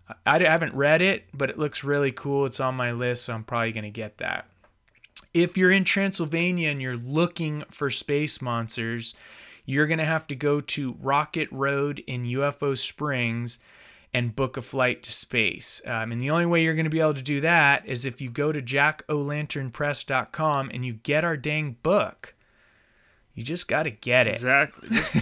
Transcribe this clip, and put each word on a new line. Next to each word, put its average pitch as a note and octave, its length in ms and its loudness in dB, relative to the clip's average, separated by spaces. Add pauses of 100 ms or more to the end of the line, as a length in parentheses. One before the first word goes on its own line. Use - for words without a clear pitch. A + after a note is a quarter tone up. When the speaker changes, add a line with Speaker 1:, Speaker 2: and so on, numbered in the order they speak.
(240)
Speaker 1:
I, C#3+ 120 6
I - 20 6 (100)
haven't D#3+ 260 2
read D3 280 4
it, F#3+ 220 2 (100)
but C#3 160 0
it - 80 -8
looks D3 260 -4
really C#3+ 280 2
cool. C#3 340 0
It's B2+ 120 -6
on C3 160 0
my B2 180 -2
list, A#2+ 340 -2
so A#2+ 80 -4
I'm A2 100 -8
probably A2+ 280 -2
gonna G#2+ 180 -8
get G#2+ 260 -10
that. - 300 -4 (880)
If E3+ 220 2
you're F#3 140 6
in F#3+ 140 6
Transylvania F3 840 0
and C#3+ 140 -4
you're B2+ 160 -4
looking D3+ 720 -2
for - 180 -2
space D3 540 0
monsters, A#2 720 -4 (500)
you're C#3+ 220 2
gonna D#3+ 180 0
have D#3 220 0
to C#3+ 100 -6
go D3 240 2
to C3+ 400 -4
Rocket C#3+ 500 0
Road C#3 560 -2
in B2 200 -4
U B2+ 180 -2
F C#3+ 180 -2
O C#3+ 120 0
Springs A#2+ 840 -4 (540)
and A#2+ 240 -2
book C3 220 -2
a - 20 -6
flight B2+ 440 0
to - 80 -2
space. - 760 0
Um, A2+ 260 -4
and A#2 80 -4
the C3 80 -2
only E3 160 2
way E3+ 180 4
you're D#3+ 120 2
gonna D#3+ 160 0
be D#3+ 100 0
able D#3 140 4
to C3+ 80 -8
do C#3+ 180 -2
that D3+ 480 4
is B2 160 -4
if C3 160 -6
you C3 80 -6
go C#3+ 240 -2
to D3+ 80 -4
jack C#3 480 0
o D3+ 80 0
lantern D3 540 -4
press D3 340 -2
dot C3 280 -2
com D3 420 0
and B2 100 -4
you B2 80 -4
get C#3+ 320 0
our E3 140 0
dang D3 440 -4
book. D#3 520 0 (1000)
You - 80 -10
just D3+ 260 -4
gotta D#3 220 0
get A#2+ 360 4
it. G#2 80 0
Speaker 2:
Exactly. C3 560 0
Just A3 320 0